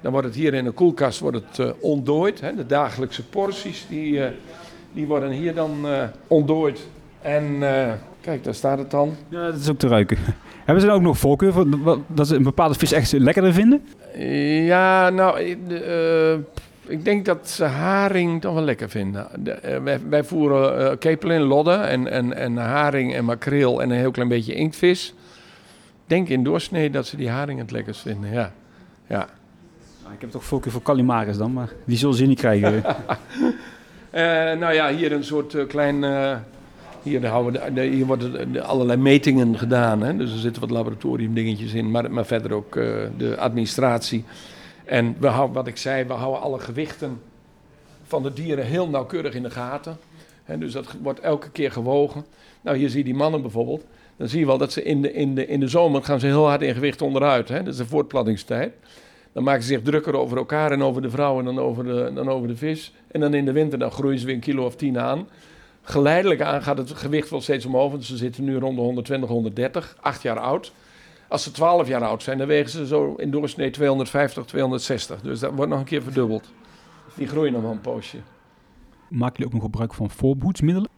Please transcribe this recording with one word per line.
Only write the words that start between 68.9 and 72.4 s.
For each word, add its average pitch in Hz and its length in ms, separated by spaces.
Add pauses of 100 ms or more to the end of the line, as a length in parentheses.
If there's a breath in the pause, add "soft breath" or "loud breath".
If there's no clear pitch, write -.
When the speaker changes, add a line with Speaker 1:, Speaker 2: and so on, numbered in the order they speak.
Speaker 1:
honderddertig, 120 720
acht 143 220
jaar 113 160
oud. 131 340 (560 soft breath)
Als - 140
ze - 80
twaalf 165 380
jaar 123 160
oud 110 180
zijn, 135 160
dan 135 80